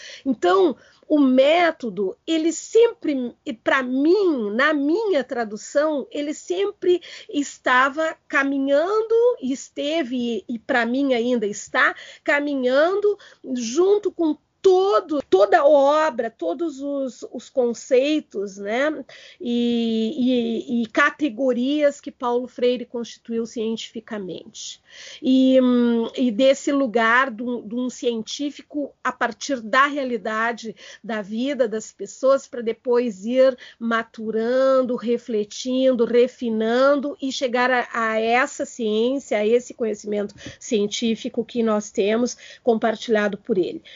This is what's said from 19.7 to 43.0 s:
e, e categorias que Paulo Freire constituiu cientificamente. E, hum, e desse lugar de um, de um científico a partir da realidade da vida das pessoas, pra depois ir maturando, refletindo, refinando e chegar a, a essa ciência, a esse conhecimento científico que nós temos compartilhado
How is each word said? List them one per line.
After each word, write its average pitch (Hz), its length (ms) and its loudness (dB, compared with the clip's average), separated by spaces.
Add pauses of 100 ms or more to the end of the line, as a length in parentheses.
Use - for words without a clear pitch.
e, 240 640 -2
e 220 40 -6
categorias 277 1120 0
que 285 100 -16
Paulo 247 360 -4
Freire 247 380 -2
constituiu 233 600 -8
cientificamente. 220 1300 -10 (420)
E, 262 380 6
hum, 240 560 2
e 254 140 0
desse 269 420 2
lugar 247 580 2
de 214 120 -10
um, 240 240 -6
de 208 80 -10
um 247 160 -4
científico 269 1040 -6 (100)
a 254 100 -4
partir 240 480 -6
da 262 260 2
realidade 226 880 -4 (280)
da 214 200 -6
vida 233 460 -2
das 220 240 -8
pessoas, 262 540 0
pra 247 140 -12
depois 233 640 -2
ir 254 320 4 (220)
maturando, 233 1160 0
refletindo, 240 1080 0
refinando 240 1200 2
e 269 80 -4
chegar 247 400 0
a, 247 220 0
a 220 280 -2
essa 247 440 0
ciência, 233 720 -2
a 208 80 0
esse 240 260 0
conhecimento 208 600 -6 (240)
científico 220 840 -2
que 233 180 -4
nós 214 280 0
temos 220 460 0 (260)
compartilhado 214 760 0